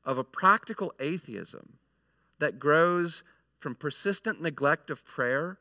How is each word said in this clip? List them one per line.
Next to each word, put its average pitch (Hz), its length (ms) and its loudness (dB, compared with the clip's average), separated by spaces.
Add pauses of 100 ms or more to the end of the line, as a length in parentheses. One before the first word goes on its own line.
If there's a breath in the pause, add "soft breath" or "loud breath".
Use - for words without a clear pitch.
of 135 100 -2
a 131 80 -4
practical 196 760 2
atheism 135 760 -8 (640)
that 139 200 -2
grows 170 680 4 (340 soft breath)
from 123 160 -8
persistent 196 640 -6
neglect 151 500 0
of - 140 -8
prayer 139 560 -4